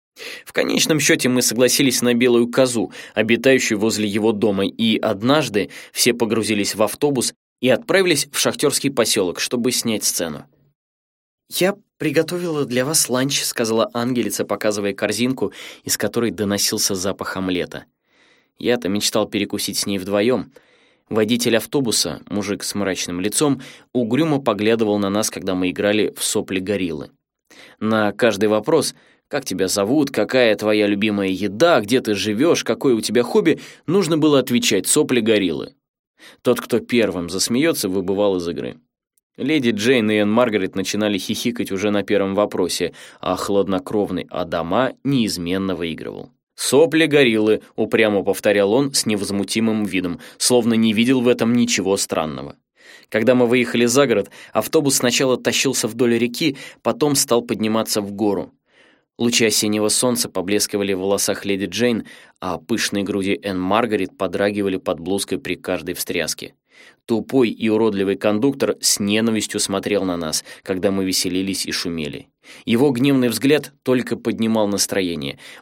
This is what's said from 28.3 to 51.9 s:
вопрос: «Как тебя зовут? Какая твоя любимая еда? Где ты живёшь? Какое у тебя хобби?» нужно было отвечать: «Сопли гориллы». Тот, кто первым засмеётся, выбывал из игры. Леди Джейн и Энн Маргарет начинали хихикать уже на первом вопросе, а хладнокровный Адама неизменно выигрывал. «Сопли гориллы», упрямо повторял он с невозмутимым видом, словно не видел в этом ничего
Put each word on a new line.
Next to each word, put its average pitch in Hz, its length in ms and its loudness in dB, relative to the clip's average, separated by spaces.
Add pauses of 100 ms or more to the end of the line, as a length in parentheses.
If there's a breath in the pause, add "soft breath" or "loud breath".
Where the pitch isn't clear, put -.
вопрос: 107 460 2 (340 soft breath)
«Как - 160 -6
тебя 92 240 -2
зовут? 117 420 2
Какая 113 460 2
твоя 107 300 2
любимая 101 420 0
еда? 104 520 2
Где 120 200 0
ты 107 140 -2
живёшь? 107 500 0
Какое 120 300 2
у 110 80 0
тебя 113 200 2
хобби?» 165 380 2 (260 loud breath)
нужно 165 300 2
было 147 220 4
отвечать: 120 480 2
«Сопли 135 340 2
гориллы». 95 540 0 (640 loud breath)
Тот, 120 200 2
кто 117 200 0
первым 98 480 0
засмеётся, 117 600 -2
выбывал 98 460 0
из 87 120 -4
игры. 64 300 -8 (580)
Леди 135 340 0
Джейн 110 420 2
и - 20 2
Энн 104 160 2
Маргарет 107 460 0
начинали 104 420 -2
хихикать 107 540 -4
уже 98 180 -2
на 101 140 0
первом 98 320 0
вопросе, 90 560 -2 (280 loud breath)
а 92 140 -2
хладнокровный 92 960 -2
Адама 87 640 -2 (100)
неизменно 95 720 -2
выигрывал. 78 560 -8 (240)
«Сопли 156 520 4
гориллы», 110 540 4 (140 loud breath)
упрямо 107 480 2
повторял 101 500 2
он 139 220 2
с - 120 -2
невозмутимым 104 800 -2
видом, 87 340 -4 (180 loud breath)
словно 117 360 2
не 113 180 4
видел 120 280 2
в 120 60 0
этом 120 260 2
ничего 113 440 2